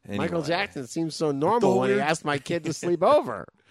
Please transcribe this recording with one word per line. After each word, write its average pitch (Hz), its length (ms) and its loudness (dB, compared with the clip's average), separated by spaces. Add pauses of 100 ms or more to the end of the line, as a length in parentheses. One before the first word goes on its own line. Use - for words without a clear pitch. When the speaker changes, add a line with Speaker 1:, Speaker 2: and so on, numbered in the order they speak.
Speaker 1:
Michael 160 300 -4
Speaker 2:
Anyway. 151 100 -4
Speaker 1:
Jackson 170 400 -2
seemed 165 260 -4
so 156 200 0
normal 190 400 2
Speaker 2:
The - 40 2
Speaker 1:
when 131 120 2
he 131 60 2
Speaker 2:
weird 139 120 0
Speaker 1:
asked 160 160 -2
my 147 140 0
kid 170 260 -4
to 160 100 -4
Speaker 2:
<laughs> - 0 -
Speaker 1:
sleep 175 300 0
over. 196 420 2 (260)